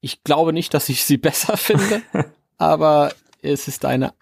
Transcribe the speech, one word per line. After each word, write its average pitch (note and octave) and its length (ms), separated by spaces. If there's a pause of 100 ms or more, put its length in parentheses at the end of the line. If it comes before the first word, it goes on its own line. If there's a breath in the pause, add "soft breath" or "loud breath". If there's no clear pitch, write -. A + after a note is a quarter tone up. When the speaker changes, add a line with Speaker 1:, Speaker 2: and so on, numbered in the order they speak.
Speaker 1:
Ich - 240
glaube D#3+ 280
nicht, E3 220
dass C#3+ 140
ich B2+ 160
sie C#3+ 120
<laughs> - 20
besser - 380
finde, G#3 460 (100)
Speaker 2:
<laughs> - 200 (260)
Speaker 1:
aber D3+ 520 (320)
es C#3+ 260
ist - 160
eine C3 380